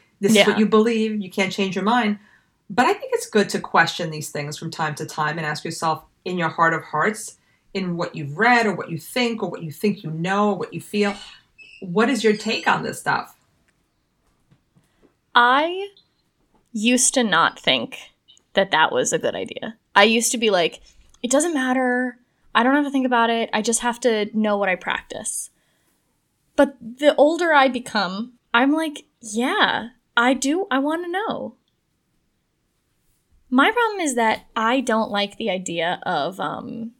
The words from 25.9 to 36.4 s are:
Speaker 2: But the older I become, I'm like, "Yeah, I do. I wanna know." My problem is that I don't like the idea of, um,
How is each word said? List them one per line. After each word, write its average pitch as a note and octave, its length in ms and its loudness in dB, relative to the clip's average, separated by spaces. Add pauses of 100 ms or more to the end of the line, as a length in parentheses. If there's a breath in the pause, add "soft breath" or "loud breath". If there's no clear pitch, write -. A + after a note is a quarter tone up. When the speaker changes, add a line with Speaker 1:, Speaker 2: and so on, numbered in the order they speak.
Speaker 2:
But C#4 240 2
the B3 360 0
older D#4+ 360 4
I C#4 160 6
become, A3+ 640 -4 (200)
I'm C4 180 4
like, D#4 340 -4 (140)
"Yeah, A#3 720 -2 (260)
I B3 200 4
do. D4 340 -2
I C4 100 0
wanna D#4+ 280 -4
know." F4 480 -6 (1900)
My C4+ 220 4
problem A4 300 0
is C#4+ 140 0
that A3+ 300 0 (100)
I A#3 260 0
don't A3 300 0
like G3+ 260 -4
the A3 120 -4
idea F3 560 -4
of, F3 340 -4
um, A3+ 600 -8